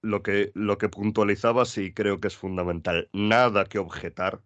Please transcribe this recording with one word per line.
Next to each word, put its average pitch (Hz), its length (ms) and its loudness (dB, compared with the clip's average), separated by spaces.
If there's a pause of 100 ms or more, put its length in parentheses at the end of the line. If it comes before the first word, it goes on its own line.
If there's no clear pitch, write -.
lo 104 220 -2
que, 101 320 0
lo 101 220 0
que 107 120 -2
puntualizabas 110 880 0
y 95 160 -4
creo 101 260 0
que 101 80 -4
es - 80 -4
fundamental. 87 760 -4
Nada 107 520 4
que 101 140 -6
objetar 90 680 -6